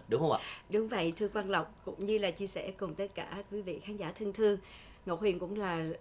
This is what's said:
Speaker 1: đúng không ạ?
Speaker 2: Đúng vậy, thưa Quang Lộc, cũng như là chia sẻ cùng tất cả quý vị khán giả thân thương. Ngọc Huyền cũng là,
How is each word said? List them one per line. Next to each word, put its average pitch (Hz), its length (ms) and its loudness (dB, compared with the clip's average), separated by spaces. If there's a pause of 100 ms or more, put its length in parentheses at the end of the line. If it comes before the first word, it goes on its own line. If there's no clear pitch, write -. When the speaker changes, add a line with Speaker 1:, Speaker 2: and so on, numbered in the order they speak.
Speaker 1:
đúng 117 120 4
không 160 120 4
ạ? 202 60 6 (320)
Speaker 2:
Đúng 220 180 2
vậy, 175 280 2
thưa 208 120 0
Quang 202 220 -2
Lộc, 165 240 0 (100)
cũng 190 220 -6
như 214 120 4
là 196 120 2
chia 196 160 -4
sẻ 190 320 -6
cùng 165 160 -4
tất 196 200 -2
cả 180 280 -6 (100)
quý 208 100 -2
vị 175 240 -6
khán 208 100 -6
giả 180 220 -4
thân 202 140 -2
thương. 208 260 6 (480)
Ngọc 175 140 0
Huyền 190 180 4
cũng 180 200 -4
là, 170 280 0 (140)